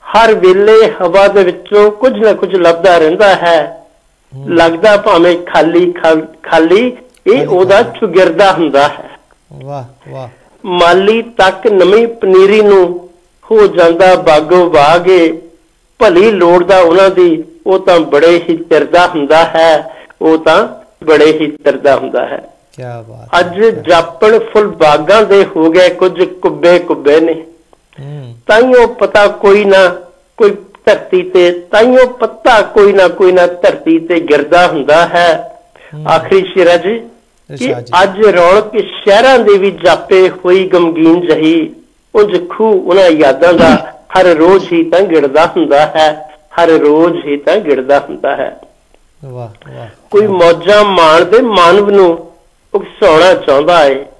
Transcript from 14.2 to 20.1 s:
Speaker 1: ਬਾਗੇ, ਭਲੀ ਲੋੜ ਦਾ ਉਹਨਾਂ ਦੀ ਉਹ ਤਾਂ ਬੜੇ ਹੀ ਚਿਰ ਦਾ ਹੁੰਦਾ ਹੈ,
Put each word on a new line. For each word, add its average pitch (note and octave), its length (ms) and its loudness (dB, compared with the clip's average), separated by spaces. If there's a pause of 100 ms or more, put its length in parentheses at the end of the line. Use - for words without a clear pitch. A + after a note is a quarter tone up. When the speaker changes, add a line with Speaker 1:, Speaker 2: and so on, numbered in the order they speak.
Speaker 1:
ਬਾਗੇ, E3 720 0 (560)
ਭਲੀ G#3 320 2
ਲੋੜ F3 340 2
ਦਾ F#3 160 2
ਉਹਨਾਂ F3+ 300 2
ਦੀ E3+ 340 0 (220)
ਉਹ F#3+ 120 0
ਤਾਂ F#3 220 2
ਬੜੇ D#3+ 480 0
ਹੀ E3 80 -2
ਚਿਰ D#3 280 -2
ਦਾ E3+ 220 0
ਹੁੰਦਾ D#3 380 0
ਹੈ, D#3+ 500 -2 (280)